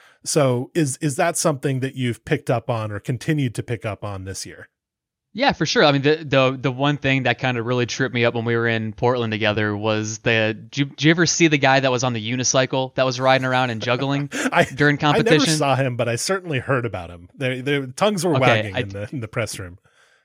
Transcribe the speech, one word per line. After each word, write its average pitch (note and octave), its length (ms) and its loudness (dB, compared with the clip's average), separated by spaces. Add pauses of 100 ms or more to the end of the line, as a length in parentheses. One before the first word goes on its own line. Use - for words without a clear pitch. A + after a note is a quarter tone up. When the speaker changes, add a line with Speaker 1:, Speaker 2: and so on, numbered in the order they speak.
(240)
Speaker 1:
So C3 500 2
is, D3+ 260 0
is C#3+ 160 -2
that E3+ 200 0
something C3+ 440 0
that C3 140 -4
you've B2 300 -4
picked C#3+ 260 -2
up A#2+ 180 -2
on A2 240 -4
or G2+ 80 -8
continued C3+ 540 -2
to A#2 80 -8
pick A#2 240 -8
up G2+ 180 -8
on G2 200 -8
this F#2+ 200 -10
year? E2+ 240 -18 (640)
Speaker 2:
Yeah, B3+ 200 0
for - 120 -2
sure. G#3+ 200 4
I D3 80 6
mean, C#3 100 2
the, D3+ 140 4
the, C3+ 440 2
the C3 120 -2
one C#3+ 260 0
thing C3+ 240 0
that A#2+ 160 0
kind B2+ 180 -2
of A2+ 80 -2
really B2 220 0
tripped B2 280 -2
me A#2+ 100 2
up A#2+ 100 2
when A#2 100 -2
we A#2 120 0
were A#2 100 0
in A2 260 -2
Portland A#2+ 380 0
together G#2 460 0
was G#2+ 420 -2
the, A2 360 0
did A2+ 240 -16
you, C#3 80 2
did C#3 180 -6
you D3+ 80 6
ever E3+ 120 2
see E3 220 2
the D3+ 100 4
guy C3+ 240 4
that C3 100 2
was B2 120 0
on B2+ 100 0
the A2+ 200 -4
unicycle C3 640 0
that C3 80 2
was B2+ 160 -2
riding C3 260 4
around B2+ 240 0
and A2 100 -6
juggling C#3 500 -2
Speaker 1:
<laughs> - 220 -4
I, D#3+ 120 4
Speaker 2:
during D3 380 2
Speaker 1:
I D3 100 4
never F#3 120 2
Speaker 2:
competition? D#3 300 4
Speaker 1:
saw C#3 220 2
him, B2+ 200 0
but A#2 120 -2
I A#2 80 -2
certainly F3+ 420 -2
heard B2 260 -2
about F#2 260 -8
him. F2 240 -18
Their, B2+ 280 -4
their C#3 240 -2
tongues F#3 380 0
were F3 80 2
Speaker 2:
Okay, C3 80 2
Speaker 1:
wagging A2 360 2
Speaker 2:
I B2+ 40 -4
Speaker 1:
in G2+ 80 -6
the, G2+ 240 -10
in C#3 80 -8
the G#2+ 80 -10
press - 300 -6
room. F#2 200 -14 (460)